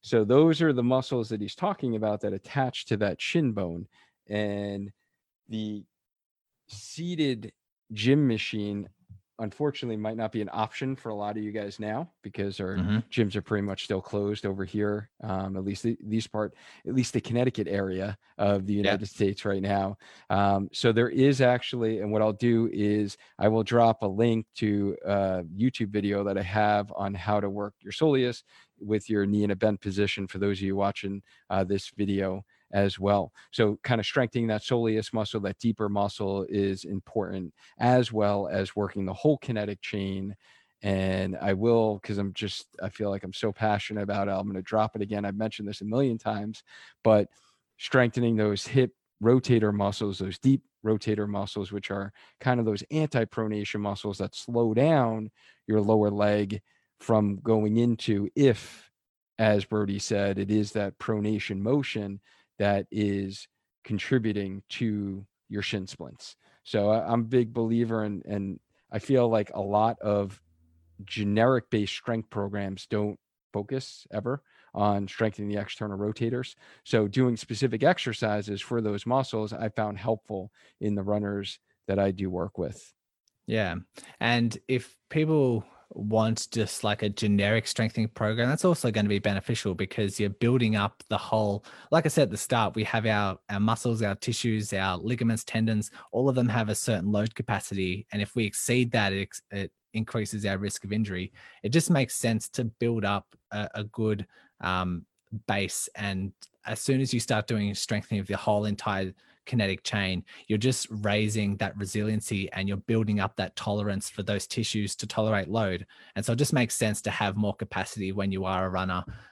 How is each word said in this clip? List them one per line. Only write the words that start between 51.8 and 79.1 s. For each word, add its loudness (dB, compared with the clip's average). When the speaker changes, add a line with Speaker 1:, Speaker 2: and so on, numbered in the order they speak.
Speaker 1:
are -4
kind 2
of 2
those 0
anti-pronation -2
muscles -4
that -6
slow 0
down 2
your 4
lower 6
leg 0
from 4
going 2
into, 2
if, 2
as 4
Brody -2
said, 0
it -2
is 2
that -4
pronation -2
motion -2
that 2
is -2
contributing -2
to -4
your -6
shin -4
splints. -16
So 2
I, 2
I'm 4
a 0
big 2
believer 0
in, -6
and -6
I -4
feel 4
like 2
a -6
lot 2
of 0
generic 2
based 0
strength -4
programs -6
don't -2
focus -6
ever -4
on 2
strengthening -2
the -2
external -6
rotators. -4
So 2
doing 2
specific -2
exercises 0
for -2
those -2
muscles, 0